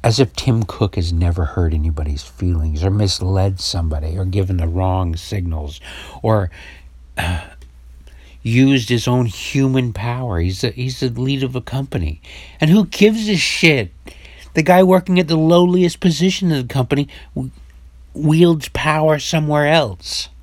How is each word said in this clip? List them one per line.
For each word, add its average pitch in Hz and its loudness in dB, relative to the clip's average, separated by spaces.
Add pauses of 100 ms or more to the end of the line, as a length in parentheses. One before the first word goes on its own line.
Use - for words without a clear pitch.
As 117 2
if 127 2
Tim 113 0
Cook - -2
has 85 -2
never 85 0
hurt 80 0
anybody's 76 -2
feelings 80 -2
or 95 2
misled 95 0
somebody 80 -4
or 95 -2
given 92 -2
the 85 0
wrong 92 -2
signals 80 -8 (420)
or, 104 2 (680)
uh, 85 -4 (960)
used 123 4
his 120 0
own 123 2
human 131 0
power. 117 -4
He's 92 -2
the, 120 -2
he's 127 -8
the 131 -2
lead 131 -4
of 131 -6
a 127 -6
company. 101 -6 (380)
And 156 2
who 202 6
gives 214 2
a 196 0
shit? 143 0 (600)
The 160 2
guy 180 6
working 185 4
at 165 0
the 165 0
lowliest 175 2
position 175 0
in 131 -2
the - -12
company 135 0 (260)
w-, 131 -8 (640)
wields 160 2
power 156 0
somewhere 147 0
else. 139 -2 (160)